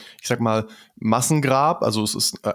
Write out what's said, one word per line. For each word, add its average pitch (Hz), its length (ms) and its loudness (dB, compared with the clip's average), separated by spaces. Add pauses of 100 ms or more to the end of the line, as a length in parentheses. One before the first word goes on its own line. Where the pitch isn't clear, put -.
(220)
ich - 60 -10
sag 120 100 -2
mal, 110 300 0 (260)
Massengrab. 135 880 2
Also 107 220 0
es 107 100 -4
ist, - 320 -4
äh, 104 80 -2